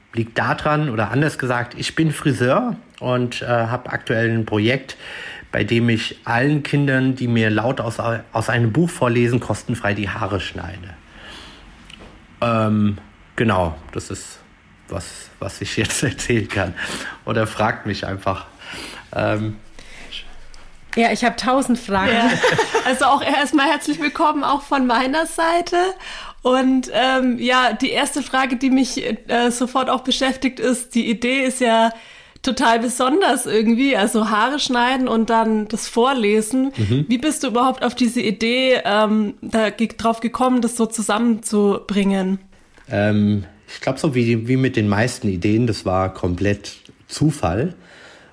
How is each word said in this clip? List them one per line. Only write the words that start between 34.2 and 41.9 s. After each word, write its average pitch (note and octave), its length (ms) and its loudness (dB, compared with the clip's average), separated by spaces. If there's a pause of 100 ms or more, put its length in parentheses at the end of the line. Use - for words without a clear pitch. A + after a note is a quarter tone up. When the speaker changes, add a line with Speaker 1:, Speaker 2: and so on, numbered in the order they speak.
Speaker 3:
Haare A#3 300 2
schneiden B3+ 480 2
und A3+ 240 2
dann A3 360 2
das - 200 -6
Vorlesen. A#3+ 880 2
Speaker 1:
Mhm. A2 300 0
Speaker 3:
Wie A#3+ 100 2
bist C#4+ 240 -2
du C4+ 60 -2
überhaupt B3+ 360 0
auf A#3+ 120 -2
diese A#3+ 260 0
Idee, B3 640 2
ähm, G#3+ 560 2
da A3 300 0
ge-, G#3+ 260 -2
drauf A3+ 220 0
gekommen, B3 420 0
das A#3 160 0
so A3+ 80 2
zusammenzubringen? G3+ 1500 0 (500)